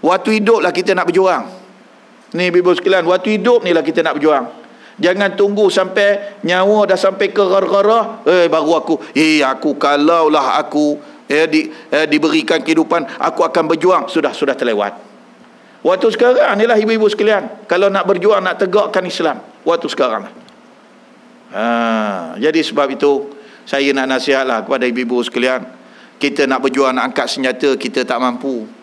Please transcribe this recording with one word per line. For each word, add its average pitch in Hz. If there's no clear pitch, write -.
Waktu 220
hiduplah 220
kita 180
nak 170
berjuang. 175
Ni, 180
ibu 180
sekalian, 175
waktu 185
hidup 240
ni 180
lah 160
kita 165
nak 151
berjuang. 143
Jangan 185
tunggu 202
sampai 202
nyawa 196
dah 196
sampai 190
ke 208
gara-gara, 196
eh, 180
baru 160
aku, 160
eh, 156
aku 131
kalaulah 151
aku, 147
eh, 156
di-, 156
eh, 151
diberikan 151
kehidupan, 160
aku -
akan 165
berjuang. 170
Sudah, 147
sudah 139
terlewat. 104
Waktu 190
sekarang 240
ni 233
lah 226
ibu-ibu 214
sekalian, 208
kalau 190
nak 196
berjuang, 190
nak 175
tegakkan 190
Islam, 165
waktu 165
sekarang 110
lah. -
Ha, 110
jadi 156
sebab 135
itu, 143
saya 139
nak 131
nasihatlah 131
kepada 127
ibu-ibu 123
sekalian, 127
kita 143
nak 127
berjuang, 131
nak 127
angkat 127
senjata, 131
kita 127
tak 123
mampu. 123